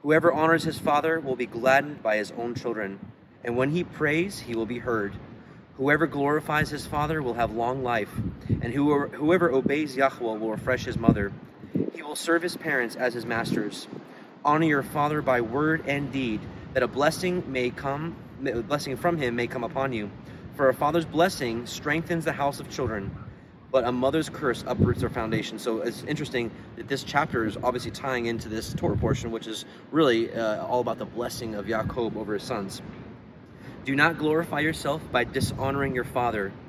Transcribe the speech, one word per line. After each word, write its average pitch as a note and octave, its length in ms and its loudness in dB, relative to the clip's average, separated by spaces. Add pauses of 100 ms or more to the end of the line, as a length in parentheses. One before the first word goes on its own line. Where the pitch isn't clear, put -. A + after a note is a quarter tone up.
Whoever D#3 280 6
honors D#3+ 340 4
his D#3+ 140 -2
father D#3+ 400 2
will C3+ 180 -2
be A#2+ 100 -2
gladdened C3+ 560 4
by G#2+ 160 2
his G2 180 -2
own A#2+ 180 -4
children, G#2+ 460 -4 (440)
and A#2+ 120 -2
when C3 140 2
he E3+ 140 0
prays, D#3+ 560 0
he A#2+ 160 -6
will A2+ 100 0
be A#2+ 120 -6
heard. A2 340 -2 (640)
Whoever D3+ 320 4
glorifies D3+ 640 0
his D3 160 -8
father D3+ 360 -2
will A#2+ 120 -2
have A2+ 180 0
long B2 320 0
life, A2+ 260 0 (380)
and - 260 0
whoever, C#3+ 340 4
whoever D#3+ 440 4
obeys C3+ 420 2
Yahweh B2+ 440 2
will A2 120 -2
refresh B2 340 0
his B2 140 -2
mother. G2+ 340 4 (600)
He - 80 -14
will D3 140 -8
serve E3+ 260 2
his F3 140 -4
parents B2+ 400 -2
as B2 180 0
his A#2 100 -6
masters. A2+ 600 -2 (580)
Honor D#3 220 6
your D3 160 4
father D3 400 0
by B2+ 200 4
word D3+ 440 0
and C#3+ 240 -2
deed, A#2+ 300 0 (320)
that C3 100 4
a A#2+ 60 2
blessing D#3+ 580 2
may B2 240 0
come, C#3+ 460 -4 (280)
a A#2+ 180 0
blessing C#3 340 -2
from E3+ 200 0
him B2 200 0
may A#2+ 100 0
come A#2+ 180 -4
upon C3 280 -2
you. G#2 180 -4 (460)
For C3+ 120 6
a B2 60 6
father's D#3 300 2
blessing C#3+ 640 2
strengthens D#3+ 580 -2
the D#3 80 0
house C#3+ 260 0
of C#3 100 -10
children, A2+ 460 -4 (560)
but C3 140 4
a B2 80 2
mother's C3 360 2
curse - 380 -2
uproots G#2+ 340 4
their A#2+ 100 0
foundation." A2 480 -4
So A2 240 -2
it's A2+ 220 -4
interesting B2+ 460 -4 (260)
that A#2 120 -12
this C3+ 160 -4
chapter - 420 0
is - 160 -4
obviously B2 300 -2
tying B2+ 340 -2
into A#2 220 -4
this A2 260 -6
Torah - 220 0
portion, A#2 340 2
which A2+ 160 -6
is G#2+ 200 -8 (260)
really, B2+ 420 4
uh, A2 320 -2
all B2 140 2
about A#2 180 -2
the A2 60 -6
blessing A#2 500 -6
of G2+ 120 -6
Yaakov A2 500 -2
over G#2+ 180 -4
his G2 80 -4
sons. G2+ 400 -6 (1000)
"Do C3+ 100 -2
not D3+ 240 4
glorify D#3 420 2
yourself D#3 400 0 (120)
by B2 120 4
dishonoring C3+ 680 -2
your A#2+ 100 0
father A2 480 -2 (160)